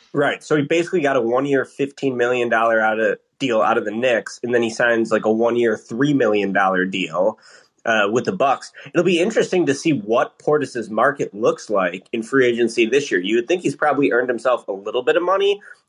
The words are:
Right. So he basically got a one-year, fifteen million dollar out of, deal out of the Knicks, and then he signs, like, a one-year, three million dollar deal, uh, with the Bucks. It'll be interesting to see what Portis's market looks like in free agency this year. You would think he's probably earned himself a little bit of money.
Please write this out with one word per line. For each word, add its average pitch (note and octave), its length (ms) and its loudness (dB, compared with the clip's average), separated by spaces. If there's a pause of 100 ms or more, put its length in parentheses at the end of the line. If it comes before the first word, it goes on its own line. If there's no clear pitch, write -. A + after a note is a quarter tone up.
(140)
Right. C#3 300 -2
So D3+ 120 -2
he D3+ 60 2
basically E3 400 0
got C#3 140 2
a B2+ 60 2
one-year, B2+ 440 0
fifteen C#3 500 -4
million A#2+ 340 0
dollar A2+ 300 2
out A2 200 0
of, G#2+ 180 0 (220)
deal A#2+ 200 0
out A2+ 200 2
of G#2+ 60 -2
the G#2 60 -6
Knicks, A2+ 520 -2
and A#2+ 100 -2
then A#2+ 80 2
he A#2 80 -2
signs, A2+ 420 0
like, G#2+ 140 0
a A2 60 2
one-year, A#2 460 0
three C3+ 360 -2
million G#2+ 400 2
dollar F#2+ 320 2
deal, F#2+ 540 -2 (460)
uh, A2 260 2
with A#2 140 0
the G2+ 80 -2
Bucks. A2+ 400 -2 (140)
It'll D#3+ 180 0
be E3+ 160 2
interesting F#3 460 0
to C3+ 60 2
see D#3 200 -2
what A2+ 460 -2
Portis's C3 500 -2
market B2+ 440 0
looks A#2 360 -2
like F#2+ 420 -2
in A#2 100 -4
free B2 240 2
agency A#2 400 2
this - 240 0
year. F#2 120 0
You G#2 160 0
would A#2+ 100 0
think F3+ 140 0
he's - 160 -2
probably C#3+ 340 2
earned B2 160 2
himself A#2+ 400 -2
a G#2 60 -6
little G#2+ 300 -6
bit D#3 120 2
of F3 80 0
money. G3 380 0 (280)